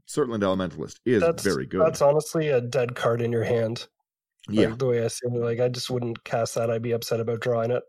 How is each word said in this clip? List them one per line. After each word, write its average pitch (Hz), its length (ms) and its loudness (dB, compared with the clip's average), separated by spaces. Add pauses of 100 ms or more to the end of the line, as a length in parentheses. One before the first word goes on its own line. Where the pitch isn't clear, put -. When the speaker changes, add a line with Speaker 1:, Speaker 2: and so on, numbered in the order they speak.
Speaker 1:
Surtland 117 340 -2
Elementalist 90 600 -2
is 117 160 4
Speaker 2:
That's, - 220 2
Speaker 1:
very 73 240 0
good. 90 160 0
Speaker 2:
that's - 180 2
honestly 151 480 2
a 131 120 4
dead 120 340 -2
card 117 260 0
in 117 120 0
your 113 120 0
hand. 117 440 -2 (600)
Like, 101 80 -2
Speaker 1:
Yeah. 110 200 4
Speaker 2:
the 131 100 0
way 120 180 2
I 113 40 0
see - 180 -6
it, 120 60 -2
like, 117 280 -2
I 123 80 4
just 123 220 -6
wouldn't 120 340 -4
cast 113 300 -2
that. 117 160 0
I'd 113 120 0
be 117 100 -2
upset 113 280 -2
about 113 200 -2
drawing 117 300 0
it. 123 180 0